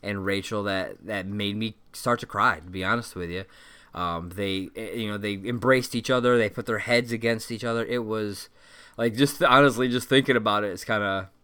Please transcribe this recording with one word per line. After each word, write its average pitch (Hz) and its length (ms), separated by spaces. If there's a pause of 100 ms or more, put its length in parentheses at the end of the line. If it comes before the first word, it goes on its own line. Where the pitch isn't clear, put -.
and 101 240
Rachel 98 380
that, 95 420
that 98 200
made 101 300
me 107 200 (160)
start 120 280
to 120 60
cry, 104 300
to 80 140
be 92 120
honest 113 320
with 87 160
you. 92 140 (500)
Um, 87 360
they, 95 440
eh, 107 200
you 110 140
know, 104 100
they 104 160
embraced 120 600
each 120 160
other. 123 260
They 110 140
put - 160
their 110 140
heads 120 320
against 113 400
each 113 120
other. 117 200
It 120 200
was, 107 440 (500)
like, 117 160
just 139 280
honestly, 127 460
just 123 200
thinking 131 280
about 104 280
it, 98 80
it's 92 120
kinda 98 460 (140)